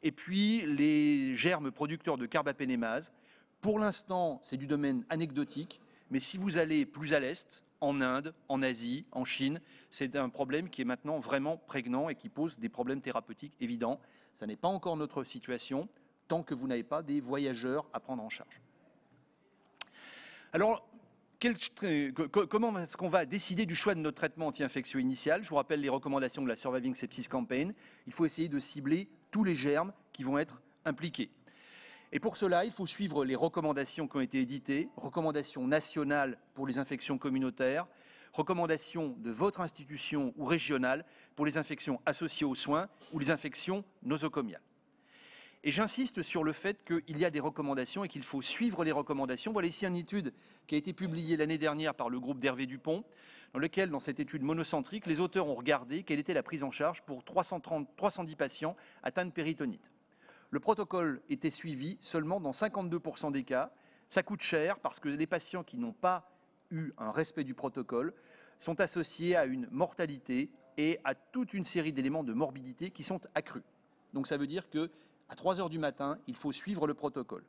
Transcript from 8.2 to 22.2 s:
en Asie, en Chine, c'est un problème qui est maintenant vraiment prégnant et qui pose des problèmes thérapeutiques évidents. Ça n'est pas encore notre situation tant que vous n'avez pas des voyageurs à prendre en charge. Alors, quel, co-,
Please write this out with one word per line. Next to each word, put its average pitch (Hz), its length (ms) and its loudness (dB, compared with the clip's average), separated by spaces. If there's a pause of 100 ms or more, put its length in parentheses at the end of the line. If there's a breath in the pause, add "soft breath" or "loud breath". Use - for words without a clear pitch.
en 135 140 2
Asie, 123 500 0
en 127 120 -2
Chine, 139 360 0 (280 loud breath)
c'est 135 260 -2
un 135 140 2
problème 143 400 0
qui - 140 -4
est - 20 2
maintenant 147 340 0
vraiment 139 380 0
prégnant 131 520 -2
et 147 60 -2
qui - 140 -12
pose 156 300 -4
des 113 100 -4
problèmes 127 320 -2
thérapeutiques 120 600 -6
évidents. 120 380 -2 (360 loud breath)
Ça - 120 -10
n'est 110 100 -6
pas 170 120 0
encore 180 280 0
notre 143 280 -2
situation 131 640 -4 (400 soft breath)
tant 165 140 2
que 156 120 -4
vous 131 140 -4
n'avez 120 160 0
pas 156 180 -2
des 143 180 0
voyageurs 131 720 -2
à 123 60 -6
prendre 123 240 -6
en 110 60 -10
charge. - 320 -12 (1900 loud breath)
Alors, 202 340 4 (540)
quel, 240 160 4 (580)
co-, 156 140 0